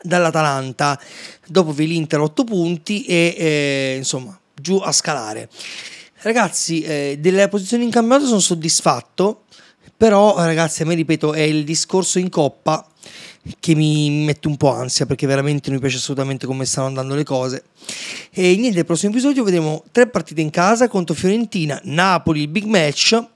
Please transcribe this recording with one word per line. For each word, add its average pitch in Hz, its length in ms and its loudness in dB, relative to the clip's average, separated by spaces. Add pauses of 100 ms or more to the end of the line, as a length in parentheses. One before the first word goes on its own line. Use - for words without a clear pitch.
dall'Atalanta. 147 1000 0 (460)
Dopo 160 260 2
vi 151 160 0
l'Inter 160 320 -2
otto 151 240 0
punti 196 640 -2
e, 170 320 2
eh, 143 600 0
insomma, 131 400 -8 (160)
giù 170 240 -2
a 175 140 -2
scalare. 113 580 -4 (720)
Ragazzi, 185 600 0
eh, 143 360 -4
della 190 300 4
posizione 208 340 -2
in 240 60 0
campionato 240 360 4
sono 226 140 4
soddisfatto, 165 1040 0 (540)
però, 208 400 6
ragazzi, 165 440 0
a 156 40 0
me, 170 100 0
ripeto, 156 380 0
è 156 80 0
il 151 240 0
discorso 175 520 -2
in 180 120 0
coppa 156 580 -2 (720)
che 165 160 2
mi 151 480 2
mette 151 240 -2
un 147 80 -2
po' 139 160 2
ansia, 127 340 -4
perché 135 220 -4
veramente 139 380 0
non 135 100 -2
mi 127 60 -4
piace 127 160 -2
assolutamente 135 480 -6
come 131 180 -6
stanno 135 240 -4
andando 135 260 -6
le 147 120 -2
cose. 127 400 -4 (640)
E 180 240 4
niente, 220 220 0
nel 165 80 2
prossimo 170 260 0
episodio 262 320 2
vedremo 160 480 0
tre 233 160 4
partite 165 320 -6
in 156 100 -2
casa 220 380 2
contro 180 260 -2
Fiorentina, 185 720 -2
Napoli, 165 600 0
il 147 40 -4
big 185 160 -4
match 208 580 2 (140)